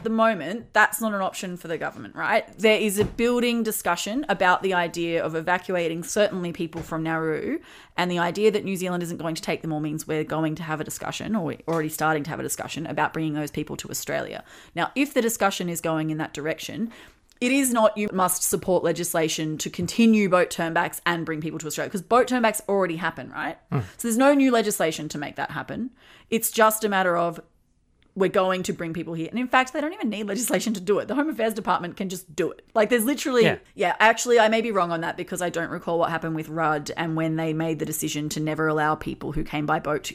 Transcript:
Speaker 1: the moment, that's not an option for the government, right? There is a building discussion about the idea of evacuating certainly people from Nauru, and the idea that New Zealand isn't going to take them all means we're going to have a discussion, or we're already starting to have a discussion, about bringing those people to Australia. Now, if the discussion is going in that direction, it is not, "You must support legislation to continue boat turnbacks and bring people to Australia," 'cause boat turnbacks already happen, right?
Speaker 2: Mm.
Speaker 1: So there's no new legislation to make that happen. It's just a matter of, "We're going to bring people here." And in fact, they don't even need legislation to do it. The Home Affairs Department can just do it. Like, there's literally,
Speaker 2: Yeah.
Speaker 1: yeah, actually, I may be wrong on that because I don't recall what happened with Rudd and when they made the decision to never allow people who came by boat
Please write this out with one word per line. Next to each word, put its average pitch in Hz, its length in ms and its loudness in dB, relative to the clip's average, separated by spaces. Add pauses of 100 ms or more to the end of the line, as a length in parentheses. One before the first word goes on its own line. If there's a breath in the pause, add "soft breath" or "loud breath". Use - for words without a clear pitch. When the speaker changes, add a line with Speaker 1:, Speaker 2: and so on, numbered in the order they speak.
Speaker 1:
the 226 80 -2
moment, 220 640 0
that's - 260 4
not 220 140 -2
an 196 80 -2
option 180 340 -6
for 170 100 -14
the 160 120 -4
government, 143 360 -8
right? 185 300 0 (140)
There 214 200 6
is 202 200 0
a 202 80 4
building 240 560 2
discussion 208 680 -2
about 185 340 4
the 185 120 2
idea 170 500 0
of 160 100 -4
evacuating 170 680 -2
certainly 185 480 0
people 165 300 -8
from 160 200 -6
Nauru, 160 580 -2 (360 loud breath)
and 180 140 0
the 175 80 0
idea 180 320 4
that 202 140 -2
New 190 120 -2
Zealand 180 260 -2
isn't 165 140 -6
going 160 180 -2
to 160 60 -6
take 165 220 -4
them 165 100 -4
all 151 80 -2
means 151 260 -4
we're 156 180 -2
going 156 320 -2
to 180 60 -10
have 156 160 -4
a 156 60 -4
discussion, - 500 -6
or - 120 0
we're 127 200 -6
already 160 220 0
starting 156 360 0
to 160 60 -8
have - 80 -6
a 135 40 -6
discussion, - 440 -6
about 151 280 -2
bringing 160 180 -2
those 151 180 -4
people 147 280 -8
to - 100 -12
Australia. - 560 -6 (300 loud breath)
Now, - 200 -2
if 277 200 0
the 247 80 4
discussion 196 480 0
is 165 100 -6
going 156 300 0
in 156 80 -4
that - 160 -6
direction, 151 580 -6 (480 loud breath)
it 247 120 2
is 269 200 4
not, 220 240 4
"You 208 160 -2
must 185 300 2
support 180 420 0
legislation 160 760 0
to - 120 -6
continue 214 580 4
boat 180 220 4
turnbacks 165 560 -2
and 170 180 0
bring 156 160 -4
people 156 200 -6
to 156 60 -10
Australia," 147 240 -6
'cause 185 120 -4
boat 247 260 4
turnbacks 226 400 2
already 185 280 2
happen, 165 340 -6
right? 147 260 -8 (160)
Speaker 2:
Mm. 135 100 0 (140 loud breath)
Speaker 1:
So 233 120 -4
there's 226 100 0
no 277 160 8
new 269 160 6
legislation 190 580 0
to 156 100 -8
make 139 180 -10
that 143 160 -6
happen. 143 380 -8 (380 soft breath)
It's - 220 0
just 220 340 4
a 214 40 0
matter 185 280 2
of, 170 240 0 (720)
"We're 190 140 2
going 185 360 2
to 190 100 -2
bring 165 180 -6
people 165 220 -6
here." 160 160 -6
And 220 80 -4
in 247 100 0
fact, 254 240 4
they 311 80 -2
don't 311 140 -4
even 349 160 -2
need 208 160 -4
legislation 208 480 0
to 185 60 -6
do 180 180 2
it. 120 100 -2
The 233 60 -2
Home 294 160 0
Affairs 226 240 0
Department 175 420 -2
can 190 140 -4
just 170 260 -10
do 165 140 0
it. - 100 -16 (140)
Like, 214 160 4
there's 233 140 4
literally, 254 400 4
Speaker 2:
Yeah. 151 120 6 (180 soft breath)
Speaker 1:
yeah, 180 260 0
actually, 226 380 6
I 214 100 8
may 226 120 4
be 226 100 -2
wrong 175 220 2
on 165 80 -2
that 165 160 -4
because 180 240 -6
I 180 80 0
don't 165 220 -4
recall 170 280 -2
what 165 120 2
happened 165 240 -2
with 156 160 -6
Rudd 156 460 0
and 160 200 -2
when 160 200 0
they 160 180 -2
made 160 240 -2
the 156 80 -4
decision 151 440 -4
to 151 100 -4
never 156 280 0
allow 156 280 2
people - 360 -8
who 151 120 -2
came 151 200 -4
by 151 140 0
boat 151 360 -4